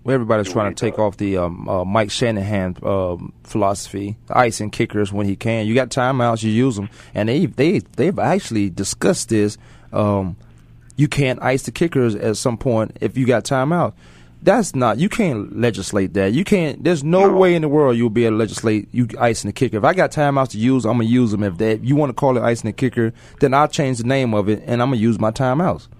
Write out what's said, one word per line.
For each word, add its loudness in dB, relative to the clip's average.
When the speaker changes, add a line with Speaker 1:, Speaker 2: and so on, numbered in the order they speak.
Speaker 1:
Well, -2
everybody's 0
Speaker 2:
do -10
Speaker 1:
trying -2
Speaker 2:
what -6
Speaker 1:
to -6
Speaker 2:
he 0
Speaker 1:
take -10
Speaker 2:
does. -4
Speaker 1:
off -2
the, -2
um, -6
uh, -2
Mike -2
Shanahan, -2
um, -4
philosophy, -4
icing 0
kickers -2
when -4
he -2
can. -4
You -2
got 0
timeouts, 0
you 0
use 2
'em. -6
And 0
they, 2
they, 0
they've -2
actually 0
discussed -2
this. 0
Um, 0
you 2
can't -2
ice 0
the -8
kickers 2
at -2
some -2
point 0
if -2
you 0
got 2
timeout. 0
That's 2
not, 2
you 2
can't -2
legislate 0
that. 2
You 2
can't, 0
there's 0
no 4
Speaker 2:
No. 4
Speaker 1:
way 6
in 2
the 0
world 4
you'll 2
be 2
able 2
to 2
legislate -2
you 0
icing 0
the -10
kicker. -2
If 0
I 4
got 0
timeouts 0
to -8
use, 2
I'm 2
gonna 2
use 2
'em. -2
If -2
that, 0
you 2
wanna 0
call 2
it 0
icing 0
the -10
kicker, -2
then 4
I'll 4
change -2
the -4
name 0
of 2
it -2
and 0
I'm 2
gonna 0
use 2
my 2
timeouts. -2